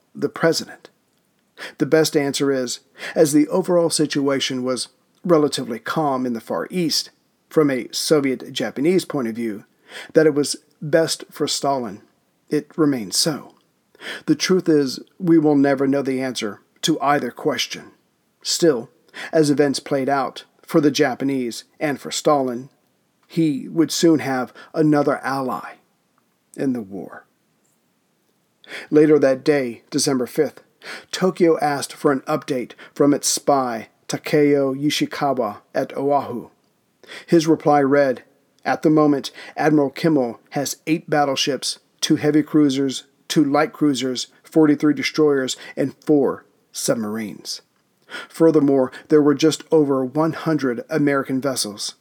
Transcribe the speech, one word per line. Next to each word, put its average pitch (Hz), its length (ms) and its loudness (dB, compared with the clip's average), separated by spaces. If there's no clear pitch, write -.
the 139 140 -4
president? - 600 -4
The 151 80 0
best 156 300 2
answer 139 340 0
is, 127 300 -4
as 156 180 4
the 147 160 4
overall 175 420 2
situation 139 720 -2
was 127 260 -4
relatively 139 560 0
calm 135 440 -4
in 123 80 -4
the 113 80 -6
Far 85 300 -6
East, 170 400 -2
from 151 180 4
a 127 220 -2
Soviet-Japanese 135 1120 -2
point 135 220 -6
of 113 80 -6
view, 113 300 -6
that 156 120 6
it 147 80 4
was 143 220 -2
best 160 500 -2
for 143 180 -6
Stalin. 127 540 -4
It 151 280 -4
remained 135 380 0
so. - 400 -4
The 156 100 2
truth 185 320 0
is, 143 320 2
we 165 200 4
will 151 180 4
never 139 320 2
know 139 140 0
the 131 200 -4
answer 113 380 -8
to 156 180 0
either 131 320 0
question. - 580 -6
Still, 139 480 0
as 156 180 4
events 139 300 2
played 135 280 -4
out 139 360 -4
for - 180 0
the 147 100 4
Japanese 131 720 -2
and 143 200 -4
for - 100 -12
Stalin, 131 580 0
he 156 420 -2
would 156 220 0
soon 165 280 4
have 127 340 -4
another 147 440 2
ally 127 580 -6
in 135 160 -2
the 120 100 -6
war. 95 420 -14
Later 151 280 6
that 135 260 2
day, 131 460 -2
December 131 360 0
fifth, - 360 -4
Tokyo 170 480 2
asked 143 340 -4
for 147 200 0
an 131 100 0
update 139 500 -6
from 143 200 4
its - 140 -2
spy, 123 600 -2
Takeo 143 640 2
Yoshikawa, 139 840 -2
at 135 220 -6
Oahu. 127 540 -2
His 160 200 4
reply 147 360 4
read, 135 400 2
"At 131 180 -2
the 165 80 4
moment, 151 400 2
Admiral 147 340 2
Kimmel 131 500 0
has 139 260 -6
eight 160 220 -4
battleships, 143 720 -2
two 160 160 2
heavy 151 260 2
cruisers, 139 640 0
two 156 160 2
light 143 280 0
cruisers, 131 560 -2
forty-three 151 500 4
destroyers, 135 640 0
and 139 180 -4
four 135 400 2
submarines." 110 880 -6
Furthermore, 143 640 2
there 151 140 6
were 147 120 4
just 147 380 0
over 139 320 2
one 151 280 -2
hundred 139 560 -4
American 143 520 0
vessels 120 600 -6